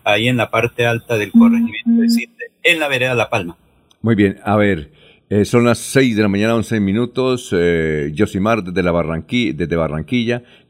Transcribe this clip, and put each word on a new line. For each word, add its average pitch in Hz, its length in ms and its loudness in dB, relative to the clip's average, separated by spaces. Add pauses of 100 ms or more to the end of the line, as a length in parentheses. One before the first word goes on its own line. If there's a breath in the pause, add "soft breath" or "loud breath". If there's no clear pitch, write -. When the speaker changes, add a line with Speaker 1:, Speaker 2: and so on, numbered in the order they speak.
Speaker 1:
ahí 104 220 2
en 123 120 0
la 107 120 -2
parte 117 360 -2
alta 117 320 -2
del 104 140 -4
corregimiento 233 680 2
de 233 80 2
Cite, 233 360 -4 (180)
en 170 180 2
la 147 80 -2
vereda 127 260 -2
La 110 140 0
Palma. 90 300 -6 (420)
Speaker 2:
Muy 113 140 2
bien, 98 280 2
a 104 140 0
ver, 98 340 0 (400 soft breath)
eh, 101 140 2
son 120 220 2
las 117 100 2
seis 127 400 0
de 107 60 2
la 107 60 2
mañana, 104 260 0
once 110 260 -2
minutos, 120 720 -2
eh, 80 640 0
Yosimar 101 500 -2
desde 90 180 -4
la 87 100 0
Barranqui-, 82 600 -2
desde 82 220 -4
Barranquilla. 110 680 -4 (260 soft breath)